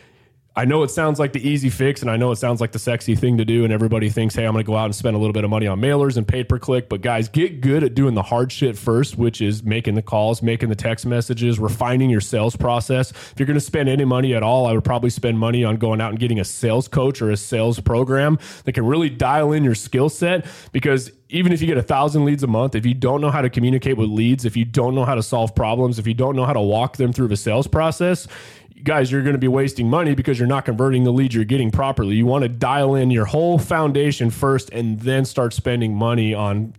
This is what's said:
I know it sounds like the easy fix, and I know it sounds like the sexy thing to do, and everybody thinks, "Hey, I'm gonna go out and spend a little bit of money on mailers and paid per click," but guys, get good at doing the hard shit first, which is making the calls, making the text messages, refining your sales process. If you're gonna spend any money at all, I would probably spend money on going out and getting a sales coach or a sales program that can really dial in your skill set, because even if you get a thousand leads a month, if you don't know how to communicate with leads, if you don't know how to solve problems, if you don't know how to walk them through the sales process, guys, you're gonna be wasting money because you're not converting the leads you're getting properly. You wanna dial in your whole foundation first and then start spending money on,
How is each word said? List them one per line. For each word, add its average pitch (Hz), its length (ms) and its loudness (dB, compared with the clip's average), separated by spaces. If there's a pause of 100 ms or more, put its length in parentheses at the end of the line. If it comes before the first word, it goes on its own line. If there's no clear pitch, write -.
(540)
I 123 120 -2
know 151 180 2
it 139 80 -2
sounds 156 260 0
like 143 140 0
the 127 160 -4
easy 143 220 0
fix, 139 320 -2
and 120 100 -2
I 110 60 0
know 123 140 2
it 113 40 0
sounds 120 240 -2
like 113 140 -2
the 113 60 -6
sexy 117 360 -2
thing 123 220 2
to 110 80 2
do, 117 180 2
and 113 80 2
everybody 110 380 0
thinks, 107 260 0
"Hey, 113 100 -2
I'm 110 60 0
gonna 110 140 0
go 110 100 -2
out 110 80 0
and 104 100 -2
spend 110 220 -2
a - 40 0
little 107 120 0
bit 104 140 -2
of 104 40 -2
money 107 160 0
on 95 140 -2
mailers 139 380 2
and 107 100 -2
paid 127 220 -2
per 127 100 0
click," 123 300 -2
but 101 100 -4
guys, 113 300 -2
get 160 320 -2
good 139 240 2
at 117 80 0
doing 131 220 2
the 101 60 0
hard 120 300 0
shit 120 260 -2
first, 120 400 0
which 117 220 0
is 107 240 -2
making 113 320 -2
the 110 60 0
calls, 107 420 0
making 117 240 0
the 107 80 0
text 113 300 -4
messages, 120 520 0
refining 123 520 0
your 113 100 4
sales 110 380 -2
process. 123 540 0
If - 260 -20
you're 135 100 0
gonna 147 140 2
spend 147 260 -2
any 131 160 2
money 127 320 2
at 110 80 0
all, 127 220 2
I 113 80 2
would 110 100 0
probably 123 260 0
spend 113 300 -2
money 117 240 2
on 107 140 0
going 110 240 0
out 113 80 -2
and 110 100 -6
getting 117 220 0
a - 20 0
sales 120 460 -2
coach 131 320 0
or 107 100 0
a 104 60 0
sales 117 420 -2
program 135 580 2 (280)
that 131 80 -4
can 117 120 0
really 151 240 2
dial 139 440 0
in 151 100 2
your 120 120 4
skill 127 340 0
set, 175 360 -2 (280)
because 131 400 0 (160)
even 175 240 2
if 151 80 0
you 165 60 0
get 160 100 2
a 120 40 0
thousand 147 440 0
leads 143 180 0
a 131 40 0
month, 117 280 0
if 110 100 -2
you 120 80 2
don't 131 280 0
know 147 100 0
how 147 100 0
to 127 80 2
communicate 127 460 0
with 110 140 0
leads, 117 340 2
if 117 140 -2
you 117 80 2
don't 123 300 0
know 131 100 0
how 139 100 0
to 110 80 -2
solve 113 320 -2
problems, 120 420 0
if 104 80 -6
you 113 80 0
don't 131 220 0
know 131 80 0
how 120 80 0
to 107 80 0
walk 107 380 0
them 123 160 0
through 123 160 0
the 101 80 0
sales 117 300 0
process, 165 600 0 (560)
guys, 139 280 2
you're 139 100 0
gonna 139 160 2
be 127 100 2
wasting 127 400 0
money 147 280 2
because 131 240 0
you're 120 80 2
not 135 180 0
converting 127 380 2
the 123 100 4
leads 127 220 2
you're 110 100 2
getting 123 240 0
properly. 127 460 0
You 113 100 4
wanna 127 240 2
dial 135 460 0
in 127 160 2
your 113 140 2
whole 165 340 2
foundation 143 720 0
first 135 400 -2
and 110 280 -4
then 131 240 0
start 120 300 -2
spending 120 400 -2
money 110 400 0
on, 104 460 -4